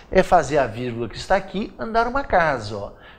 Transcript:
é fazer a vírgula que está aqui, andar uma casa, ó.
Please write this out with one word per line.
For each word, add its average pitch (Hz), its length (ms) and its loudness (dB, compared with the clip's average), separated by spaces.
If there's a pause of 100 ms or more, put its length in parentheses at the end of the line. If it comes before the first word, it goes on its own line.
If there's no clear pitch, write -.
(120)
é 185 120 6
fazer 151 360 2
a 131 80 4
vírgula 117 420 -6
que - 100 -14
está - 180 0
aqui, 196 420 -4
andar 226 300 0
uma 269 160 -4
casa, 135 520 2
ó. 101 160 -10 (260)